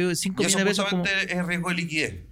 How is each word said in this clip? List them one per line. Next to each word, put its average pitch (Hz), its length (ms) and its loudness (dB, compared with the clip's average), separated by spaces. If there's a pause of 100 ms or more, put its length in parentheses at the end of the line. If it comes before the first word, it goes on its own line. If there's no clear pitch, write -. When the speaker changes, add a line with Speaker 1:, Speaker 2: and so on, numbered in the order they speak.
Speaker 1:
digo, 175 80 0
cinco 190 280 -2
millones 175 100 4
Speaker 2:
y 190 40 0
eso - 20 4
Speaker 1:
de 190 120 4
pesos 196 180 0
como 180 140 0
Speaker 2:
justamente 190 340 0
es 175 80 0
riesgo 175 240 -2
de 180 60 0
liquidez, 156 400 -2 (160)